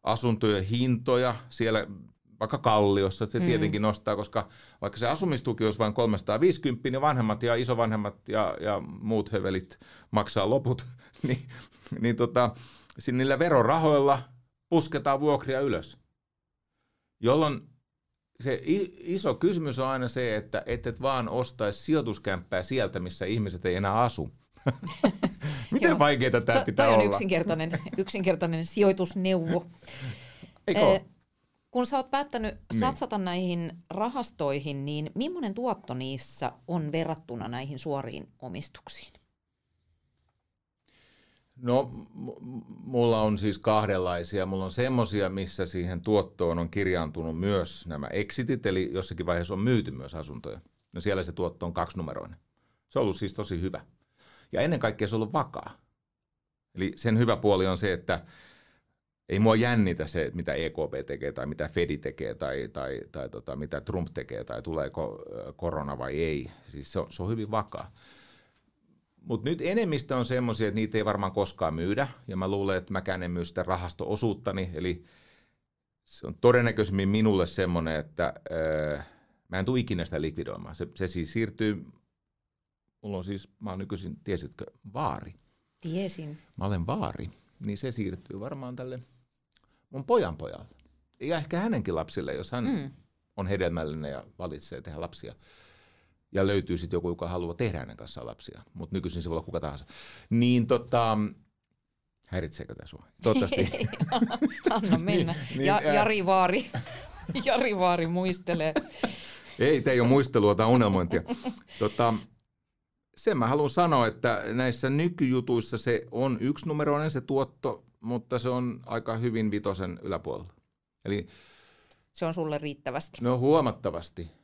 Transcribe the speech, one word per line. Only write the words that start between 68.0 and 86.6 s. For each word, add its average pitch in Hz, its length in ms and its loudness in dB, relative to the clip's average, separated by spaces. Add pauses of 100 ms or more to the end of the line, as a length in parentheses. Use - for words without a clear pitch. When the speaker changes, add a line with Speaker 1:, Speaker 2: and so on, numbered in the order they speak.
Speaker 1:
Mut 113 240 -6
nyt 160 160 -2
enemmistö 165 560 -2
on 123 80 0
semmosia, 117 440 0
että 101 60 -2
niitä 110 240 0
ei 107 60 2
varmaan 101 280 0
koskaan 92 420 0
myydä. 101 340 0 (200)
Ja 92 80 -6
mä 92 120 -2
luulen, 98 300 0
että 92 140 -6
mäkään 92 300 -2
en 87 80 -4
myy 87 140 -2
sitä 90 180 -4
rahasto-osuuttani. 92 1120 -2
Eli 87 300 -2 (1000)
se - 220 -14
on 80 80 -8
todennäköisemmin 107 720 4
minulle 104 380 4
semmonen, 85 540 0
että, 78 320 -2 (180)
ö, 78 520 -2 (460)
mä 92 100 -6
en 95 60 0
tuu 127 120 2
ikinä 98 280 0
sitä 80 160 -4
likvidoimaan. 78 540 -6
Se, 85 200 -6
se 92 140 -4
siis 85 240 -4
siirtyy, 107 540 -2 (1160)
mulla 101 140 -6
on 92 80 -6
siis, 98 240 -6 (120)
mä 104 100 -8
oon 92 80 -6
nykyisin, 95 460 -8
tiesitkö, - 400 -6 (300)
vaari. 123 400 -4 (460)
Speaker 2:
Tiesin. 165 580 -6 (180)
Speaker 1:
Mä - 80 -6